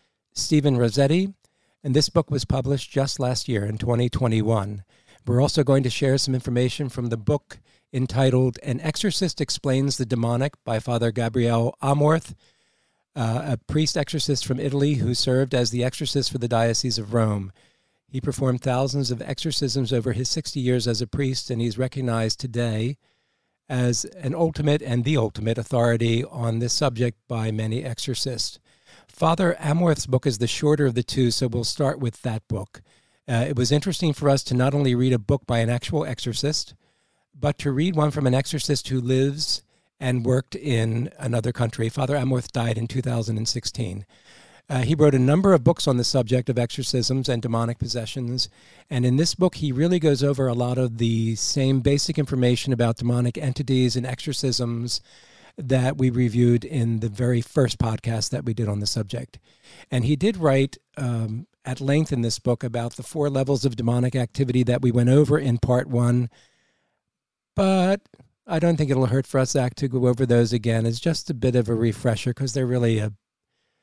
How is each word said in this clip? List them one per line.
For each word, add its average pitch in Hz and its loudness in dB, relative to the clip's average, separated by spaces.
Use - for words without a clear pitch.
Stephen 143 2
Rossetti. 139 2
And 135 0
this 156 2
book - 0
was 135 -4
published 131 -2
just 135 -2
last 127 -2
year 107 -2
in 107 -4
twenty 120 0
twenty-one. 107 0
We're 123 2
also 147 4
going 135 4
to 123 -2
share 135 2
some 131 -2
information 123 -2
from 123 -6
the 113 -4
book 139 -4
entitled 127 2
An 131 -4
Exorcist 165 -2
Explains 135 0
the 131 -2
Demonic 120 -2
by 117 -2
Father 117 0
Gabriel 117 0
Amorth, 147 2
uh, 117 -2
a 139 -4
priest 151 -2
exorcist 143 -2
from 131 -2
Italy 143 0
who 123 0
served 131 0
as 123 2
the 120 0
exorcist 131 -2
for 135 -4
the 120 -2
Diocese 117 0
of 107 -6
Rome. 104 0
He 135 -8
performed 127 -2
thousands 131 0
of 117 -6
exorcisms 131 -4
over 123 0
his 123 -4
sixty - -6
years 123 0
as 113 0
a 120 -6
priest, 131 -4
and 117 -2
he's 117 -2
recognized 120 -2
today 120 -4
as 123 0
an 143 -6
ultimate 151 2
and 120 0
the 147 2
ultimate 113 0
authority 117 2
on 117 -4
this 120 -2
subject 120 -2
by 113 -4
many 110 -4
exorcists. 123 -6
Father 170 2
Amorth's 165 2
book 127 2
is 117 0
the 120 0
shorter 151 2
of 123 0
the 123 0
two, 123 0
so 127 -2
we'll 117 -2
start 135 -2
with 120 -6
that 110 -6
book. - -8
Uh, 120 2
it 147 -4
was 120 2
interesting 151 0
for 143 -2
us 139 4
to - -4
not 127 2
only 139 2
read 127 2
a 120 2
book 135 -2
by 120 0
an 113 2
actual 135 -2
exorcist, 139 -4
but 143 -4
to 143 -2
read 160 0
one 151 2
from 139 -2
an 127 4
exorcist 139 -2
who 131 -2
lives 135 -2
and 127 -2
worked 127 0
in 117 -2
another 120 -2
country. 113 -2
Father 135 -2
Amorth 131 -2
died 117 -2
in 113 -4
two 127 -4
thousand 117 -2
and 110 -4
sixteen. 101 -6
Uh, 131 0
he 123 2
wrote 147 6
a 135 4
number 165 4
of 135 4
books 170 2
on 131 4
the 123 2
subject 123 0
of 120 0
exorcisms 123 -2
and 120 0
demonic 117 0
possessions, 120 -4
and 123 0
in 127 4
this 165 2
book 180 2
he 147 -2
really 170 2
goes 143 2
over 139 2
a 123 0
lot 123 0
of 120 0
the 113 2
same 135 0
basic 139 0
information 127 2
about 117 0
demonic 120 0
entities 127 0
and 123 -4
exorcisms 123 -4
that 131 0
we 131 4
reviewed 120 4
in 117 -2
the 113 -2
very 120 0
first - 0
podcast 113 -2
that 143 -6
we 117 -4
did 110 -2
on 101 -2
the 104 -4
subject. 113 -6
And 127 0
he 139 2
did 190 0
write, 135 2
um, 117 -4
at 127 -8
length 143 0
in 123 0
this 117 -2
book 123 -2
about 117 -6
the - -14
four 143 -2
levels 135 0
of 123 0
demonic 120 2
activity 127 0
that 123 2
we 127 2
went 120 4
over 143 6
in 127 0
part 123 0
one, 120 2
but 190 4
I 165 0
don't 170 4
think 143 2
it'll 131 4
hurt 127 0
for - 0
us, 131 2
Zach, 123 0
to 139 -2
go 127 0
over 123 2
those 120 4
again. 113 2
It's 117 -2
just - -2
a 165 -2
bit 123 0
of 117 2
a 117 0
refresher 113 0
'cause 123 -6
they're 131 -2
really 120 2
a, 104 -4